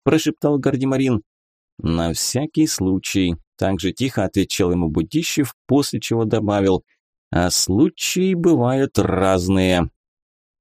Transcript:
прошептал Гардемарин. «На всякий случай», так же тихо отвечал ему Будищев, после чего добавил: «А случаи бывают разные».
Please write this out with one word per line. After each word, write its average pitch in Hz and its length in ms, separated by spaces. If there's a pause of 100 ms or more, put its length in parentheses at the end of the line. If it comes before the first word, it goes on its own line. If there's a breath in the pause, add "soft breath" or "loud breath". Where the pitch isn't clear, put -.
прошептал 151 540
Гардемарин. 131 680 (560)
«На 82 340
всякий 151 540
случай», 95 680 (220)
так 95 240
же 92 100
тихо 127 320
отвечал 92 480
ему 87 160
Будищев, 127 680 (140)
после 139 320
чего 113 260
добавил: 101 600 (440)
«А 87 200
случаи 180 840
бывают 135 680
разные». 92 920 (720)